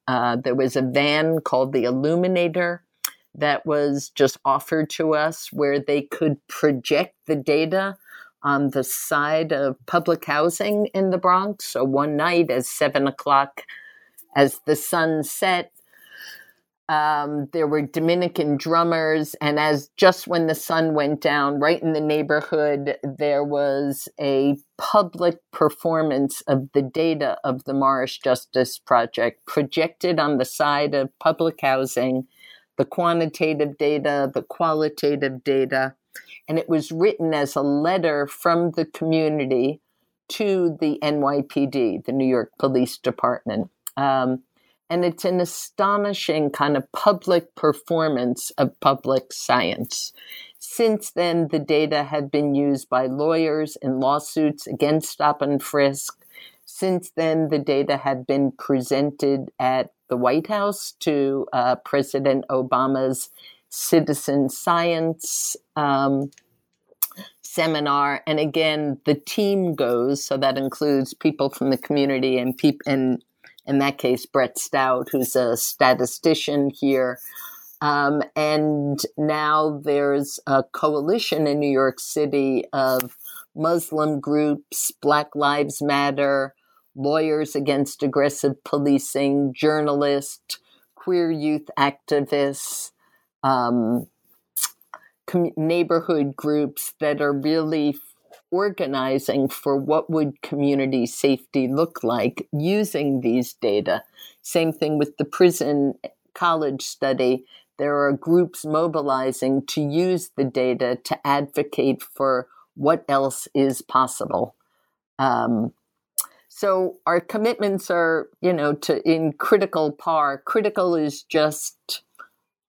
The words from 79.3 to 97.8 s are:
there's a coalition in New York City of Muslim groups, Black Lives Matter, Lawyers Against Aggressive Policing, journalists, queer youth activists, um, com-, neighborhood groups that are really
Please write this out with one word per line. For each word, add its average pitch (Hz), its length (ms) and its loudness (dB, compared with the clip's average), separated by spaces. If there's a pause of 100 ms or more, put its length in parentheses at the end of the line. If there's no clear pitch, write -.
there's 143 640 0
a 135 160 4
coalition 156 800 0
in 147 140 0
New 143 100 2
York 135 300 2
City 139 640 0 (100)
of 131 420 0 (400)
Muslim 156 640 0
groups, 147 680 0
Black 147 460 0
Lives 147 480 0
Matter, 139 720 0 (400)
Lawyers 151 600 0
Against 139 460 -2
Aggressive 139 640 0
Policing, 139 880 0
journalists, 143 1040 -2 (380)
queer 175 340 0
youth 151 480 -2
activists, 143 1120 -2 (540)
um, 120 640 0 (1200)
com-, 175 280 0
neighborhood 160 800 0
groups 147 640 -2
that 147 220 0
are 143 120 0
really 151 640 0 (520)